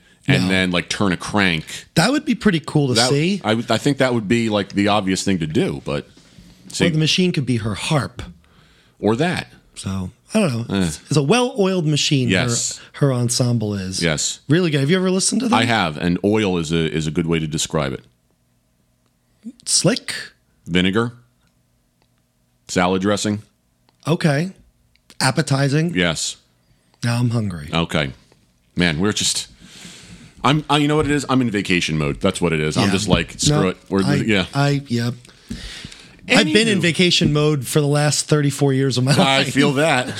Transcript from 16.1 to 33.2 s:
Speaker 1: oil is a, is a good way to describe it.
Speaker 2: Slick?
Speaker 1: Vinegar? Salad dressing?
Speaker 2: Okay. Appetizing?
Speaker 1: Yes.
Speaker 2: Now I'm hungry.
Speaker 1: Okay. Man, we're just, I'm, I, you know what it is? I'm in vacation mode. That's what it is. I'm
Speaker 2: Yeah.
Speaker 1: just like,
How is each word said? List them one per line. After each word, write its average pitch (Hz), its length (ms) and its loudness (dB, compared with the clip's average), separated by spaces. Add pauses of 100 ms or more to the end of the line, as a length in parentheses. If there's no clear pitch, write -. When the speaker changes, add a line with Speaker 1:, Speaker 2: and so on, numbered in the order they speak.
Speaker 1:
oil 104 360 2
is 80 160 -2
a, 82 180 2
is 78 160 -2
a 80 40 -2
good 82 140 -2
way 82 140 0
to 78 80 -4
describe 76 460 -4
it. - 100 -12 (1600)
Speaker 2:
Slick? - 480 0 (520)
Speaker 1:
Vinegar? 92 480 0 (1500)
Salad 92 340 0
dressing? 104 400 -2 (640)
Speaker 2:
Okay. 165 460 0 (720)
Appetizing? 143 720 0
Speaker 1:
Yes. 87 400 -2 (640)
Speaker 2:
Now 120 160 -2
I'm 123 120 0
hungry. 95 440 -4
Speaker 1:
Okay. 80 380 0 (640)
Man, 85 240 2
we're 104 140 0
just, - 340 -4 (960)
I'm, 147 260 2
I, 147 100 4
you 147 100 2
know 151 80 2
what 151 80 2
it 143 60 0
is? 147 180 0
I'm 131 120 2
in 120 80 0
vacation 90 480 0
mode. 71 220 -2
That's - 220 -2
what 85 100 0
it 80 80 0
is. 76 160 -2
I'm 95 120 2
Speaker 2:
Yeah. 98 40 0
Speaker 1:
just 101 160 -2
like, 87 320 0